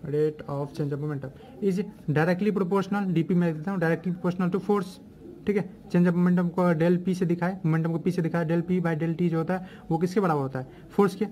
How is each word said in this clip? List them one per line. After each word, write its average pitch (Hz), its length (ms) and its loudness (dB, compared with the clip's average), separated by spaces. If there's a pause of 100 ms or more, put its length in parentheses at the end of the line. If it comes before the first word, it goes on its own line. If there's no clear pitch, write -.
rate 151 420 0
of 143 260 -6
change 143 180 -2
of 147 120 -6
momentum 139 600 -8
is 196 160 2 (300)
directly 175 460 2
proportional, 196 580 0
डीपी 160 200 2
में 175 200 4
देता 156 160 -6
हूँ, 190 100 -2
directly 165 320 0
proportional 180 420 0
to 190 120 2
force, 202 240 2 (560)
ठीक 208 100 2
है। 185 120 -2 (200)
change 175 220 4
of 170 80 0
momentum 180 320 4
को 180 240 2
del 175 320 4
P 190 80 0
से 180 120 -2
दिखाए, 175 400 -2
मोमेंटम 160 260 2
को 165 80 -2
P 175 120 0
से 180 100 0
दिखाए, 165 240 0
del 165 160 2
P 180 200 0
by 170 160 0
del 165 220 -2
T 175 100 2
जो 165 80 0
होता 160 160 -2
है 185 140 -6 (220)
वो 165 80 2
किसके 180 220 2
बराबर 160 220 2
होता 135 160 -4
है, 127 100 -8 (220)
Force 196 240 2
के। 208 180 -2